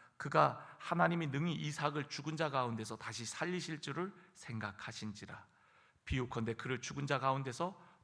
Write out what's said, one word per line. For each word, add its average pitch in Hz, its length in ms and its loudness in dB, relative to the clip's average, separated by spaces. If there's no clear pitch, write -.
"그가 143 480 4
하나님이 170 480 4
능히 139 280 2
이삭을 151 500 -2
죽은 147 320 -6
자 156 120 2
가운데서 117 480 0
다시 113 280 -6
살리실 160 560 -2
줄을 170 340 -4
생각하신지라. 107 1120 -6
비유컨대 123 500 0
그를 123 260 -2
죽은 139 280 -4
자 143 100 4
가운데서 135 580 0